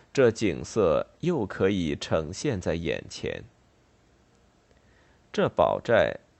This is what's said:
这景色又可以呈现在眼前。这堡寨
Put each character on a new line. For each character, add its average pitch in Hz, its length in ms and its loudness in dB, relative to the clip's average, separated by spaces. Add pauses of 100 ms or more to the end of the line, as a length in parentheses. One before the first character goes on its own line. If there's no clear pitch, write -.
(120)
这 123 180 6
景 80 340 -2
色 82 420 2 (140)
又 151 260 -2
可 95 240 0
以 85 240 0
呈 80 380 -2
现 110 280 -4
在 85 140 -2
眼 69 340 -4
前。 - 360 -10 (1900)
这 175 160 2
堡 - 320 2
寨 90 380 2 (220)